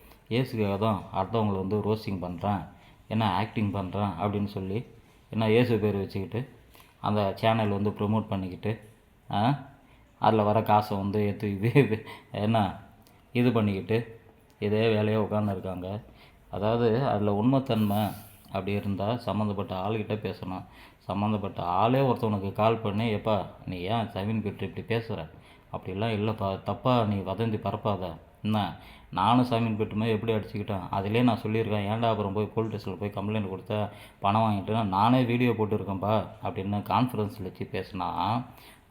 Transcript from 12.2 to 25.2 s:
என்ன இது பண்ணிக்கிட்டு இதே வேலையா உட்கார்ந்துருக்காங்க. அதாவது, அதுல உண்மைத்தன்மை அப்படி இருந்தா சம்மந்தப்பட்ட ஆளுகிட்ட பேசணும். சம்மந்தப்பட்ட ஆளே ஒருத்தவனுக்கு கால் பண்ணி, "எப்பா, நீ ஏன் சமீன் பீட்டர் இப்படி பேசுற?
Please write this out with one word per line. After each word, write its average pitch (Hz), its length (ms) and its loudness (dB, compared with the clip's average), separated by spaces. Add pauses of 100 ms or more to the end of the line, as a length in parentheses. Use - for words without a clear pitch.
என்ன 104 440 2 (560)
இது 120 200 4
பண்ணிக்கிட்டு 104 680 0 (380)
இதே 107 360 2
வேலையா 107 240 2
உட்கார்ந்துருக்காங்க. 95 840 -2 (480)
அதாவது, 117 580 2
அதுல 104 260 2
உண்மைத்தன்மை 107 720 2 (380)
அப்படி 98 260 -4
இருந்தா 101 440 -2
சம்மந்தப்பட்ட 98 720 -2
ஆளுகிட்ட 110 280 -4
பேசணும். 92 480 -8 (340)
சம்மந்தப்பட்ட 101 640 -2
ஆளே 104 380 2
ஒருத்தவனுக்கு 107 520 0
கால் 110 260 4
பண்ணி, 107 360 -2
"எப்பா, 101 300 0 (220)
நீ 92 140 -6
ஏன் 104 300 -2
சமீன் 104 320 -4
பீட்டர் 98 260 -6
இப்படி 90 180 -10
பேசுற? 107 440 -4 (420)